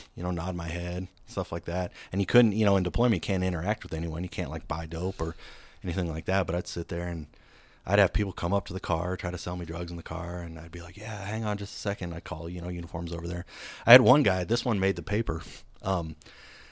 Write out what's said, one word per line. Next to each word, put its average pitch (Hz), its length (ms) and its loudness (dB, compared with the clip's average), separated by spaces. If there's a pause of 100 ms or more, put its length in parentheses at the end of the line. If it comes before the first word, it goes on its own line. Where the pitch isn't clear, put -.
(140)
you 92 100 -8
know, 90 80 0
nod 87 260 -2
my 82 100 -4
head, 87 400 -4 (180)
stuff - 280 -6
like 87 100 -4
that. 87 300 -2 (180)
And 95 80 0
you 98 80 2
couldn't, 120 240 8
you 107 140 2
know, 98 100 6
in 92 80 4
deployment, 104 400 2
you - 100 -10
can't 92 120 2
interact 90 380 -2
with 92 100 -8
anyone. 82 300 -4
You 92 60 -4
can't, 78 220 -4
like, 80 160 -8
buy 82 200 -4
dope 85 340 -4
or 82 160 -4 (480)
anything 90 260 -2
like 78 140 -6
that. 92 220 2
But 87 100 -2
I'd 90 100 -4
sit - 220 -6
there 87 180 -4
and 82 200 -6 (640)
I'd 101 100 4
have 95 120 6
people 98 220 0
come 90 200 0
up 101 120 2
to - 80 -8
the 92 80 -4
car, 87 340 -2
try 87 160 -4
to 87 60 -4
sell 90 180 -6
me 87 100 -6
drugs 85 260 -6
in 87 40 -8
the 85 80 -8
car, 87 380 -6
and 82 180 -8
I'd 82 140 -12
be 85 80 -10
like, 85 160 -14
"Yeah, 104 260 -8
hang 110 220 -4
on 104 120 0
just 98 160 -8
a - 60 -12
second." 92 340 -4
I'd 82 120 -8
call, 82 240 -6
you 90 100 -6
know, 87 80 -6
uniforms 85 460 -6
over 85 160 -4
there. 87 160 -4 (400)
I 117 80 12
had 131 80 12
one 127 220 8
guy, 92 200 2
this 104 220 0
one 113 120 2
made 95 200 2
the 85 40 -8
paper. 82 400 0 (420)
Um, 85 340 -2 (540)